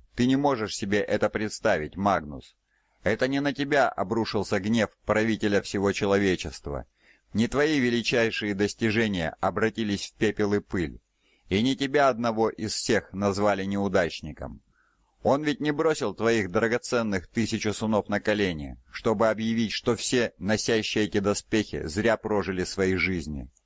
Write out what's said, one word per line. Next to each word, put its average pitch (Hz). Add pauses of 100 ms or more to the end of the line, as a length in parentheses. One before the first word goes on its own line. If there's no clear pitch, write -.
(140)
ты 123
не 131
можешь 135
себе 101
это 104
представить, 101
Магнус. 80 (460)
Это 110
не 139
на 143
тебя 143
обрушился 104
гнев 107 (140)
правителя 107
всего 98
человечества. 92 (460)
Не 110
твои 147
величайшие 117
достижения 104
обратились 101
в -
пепел 104
и 101
пыль. 78 (480)
И 98
не 131
тебя 139
одного 113
из 104
всех -
назвали 98
неудачником. 90 (640)
Он 139
ведь 147
не 147
бросил 147
твоих 110
драгоценных 110
тысячу 110
сынов 107
на 101
колени, 87 (160)
чтобы 110
объявить, 110
что -
все, -
носящие 107
эти 104
доспехи, 98
зря 104
прожили 95
свои 95
жизни. 80 (180)